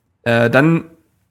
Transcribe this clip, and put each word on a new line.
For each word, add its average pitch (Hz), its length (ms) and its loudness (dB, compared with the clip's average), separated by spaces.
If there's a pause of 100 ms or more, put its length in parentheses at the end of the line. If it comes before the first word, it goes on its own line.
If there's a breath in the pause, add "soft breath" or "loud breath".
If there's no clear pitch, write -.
(240)
äh, 117 260 0
dann, 156 360 0 (460)